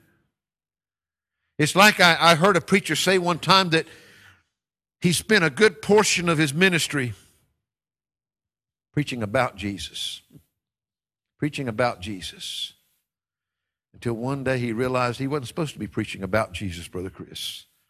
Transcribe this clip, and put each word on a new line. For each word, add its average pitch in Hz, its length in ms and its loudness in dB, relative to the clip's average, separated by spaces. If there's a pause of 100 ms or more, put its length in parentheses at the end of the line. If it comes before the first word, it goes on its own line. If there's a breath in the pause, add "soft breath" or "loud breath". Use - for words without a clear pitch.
(1600)
it's 147 160 0
like 202 240 6
I, 170 200 6
I 165 140 8
heard 175 240 4
a 160 40 2
preacher 185 340 0
say 185 240 2
one 175 180 0
time 180 320 2
that 160 160 2 (1120 loud breath)
he 175 140 2
spent 202 300 2
a 156 80 2
good 180 320 2
portion 196 440 2
of 160 120 2
his 147 160 0
ministry 151 580 0 (1800)
preaching 139 300 -6
about 120 340 -2
Jesus, - 680 -10 (1120)
preaching 143 300 -6
about 113 340 -2
Jesus, - 720 -12 (1200)
until 120 200 -6
one 131 300 -6
day 131 140 0
he 120 160 -4
realized 123 460 -2
he 135 80 -4
wasn't 135 220 -6
supposed 160 240 -6
to - 60 -16
be 107 60 -6
preaching 98 380 -8
about 101 300 -2
Jesus, 85 340 -10
Brother 92 240 -10
Chris. - 540 -16 (240)